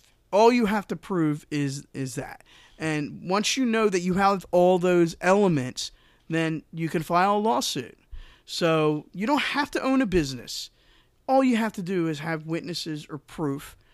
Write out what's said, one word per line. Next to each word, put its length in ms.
all 200
you 140
have 220
to 80
prove 540
is, 340
is 220
that, 280
and 460
once 320
you 80
know 240
that 120
you 140
have 360
all 280
those 420
elements, 680
then 340
you 160
can 140
file 340
a 20
lawsuit. 600
So 680
you 140
don't 160
have 300
to 100
own 200
a 40
business. 640
All 160
you 140
have 180
to 80
do 260
is 120
have 260
witnesses 640
or 100
proof. 580